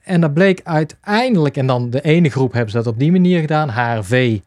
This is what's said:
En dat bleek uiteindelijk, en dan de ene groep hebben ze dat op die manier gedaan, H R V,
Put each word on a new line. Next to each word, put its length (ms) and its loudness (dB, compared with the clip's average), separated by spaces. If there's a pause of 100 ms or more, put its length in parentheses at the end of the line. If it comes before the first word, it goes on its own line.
En 180 0
dat 120 0
bleek 300 2
uiteindelijk, 920 -2
en 100 -2
dan 220 -2
de 120 -4
ene 280 2
groep 240 -2
hebben 180 -2
ze 60 -2
dat 100 -2
op 120 -4
die 120 2
manier 280 2
gedaan, 300 -2
H 300 -2
R 40 -6
V, 440 0